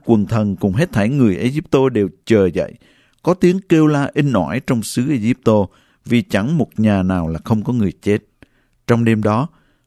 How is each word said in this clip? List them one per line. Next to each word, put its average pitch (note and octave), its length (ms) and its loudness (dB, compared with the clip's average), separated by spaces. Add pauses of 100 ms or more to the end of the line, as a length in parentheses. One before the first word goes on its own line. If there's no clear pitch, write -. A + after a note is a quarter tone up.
quần G#2+ 220 2
thần G#2+ 300 -2
cùng G2+ 160 -2
hết C#3+ 200 -2
thảy G#2+ 160 0
người B2 280 2
Ai-cập C3+ 560 -2
đều G#2 160 0 (160)
chờ G#2 220 4
dậy. F2 280 -4 (480)
Có F3+ 120 0
tiếng F#3 340 2
kêu D#3 180 4
la C#3+ 280 0
in C#3+ 180 0
ỏi F#2 280 -2
trong A#2+ 220 -2
xứ B2 260 -4
Ai-cập, A2 600 0 (340)
vì A#2+ 180 0
chẳng A2+ 360 -2
một A#2+ 180 -2
nhà G#2+ 260 2
nào F2+ 260 -2
là D#2+ 160 -6
không A2 200 -2
có A2+ 80 -4
người G#2 200 -2 (100)
chết. G2+ 160 0 (680)
Trong A#2 180 2
đêm A2+ 180 2
đó, A2 260 0 (380)